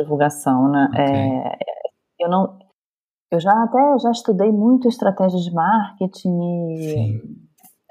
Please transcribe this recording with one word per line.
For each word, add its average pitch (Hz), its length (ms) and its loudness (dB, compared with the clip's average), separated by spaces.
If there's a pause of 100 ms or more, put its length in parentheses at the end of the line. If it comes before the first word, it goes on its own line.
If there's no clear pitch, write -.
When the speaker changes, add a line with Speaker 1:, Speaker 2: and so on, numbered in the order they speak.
Speaker 1:
divulgação, 143 680 0
né? 139 220 2
Speaker 2:
Ok. 143 120 0
Speaker 1:
É, 135 540 -2 (640)
eu 170 100 0
não, 190 280 0 (720)
eu 170 100 0
já 185 100 0 (140)
até, 262 340 2
já 233 120 0
estudei 220 420 0
muito 240 360 2
estratégia 190 520 0
de 175 100 -6
marketing 185 880 -2 (360)
e 160 180 -6
Speaker 2:
Sim. 110 300 -4 (680)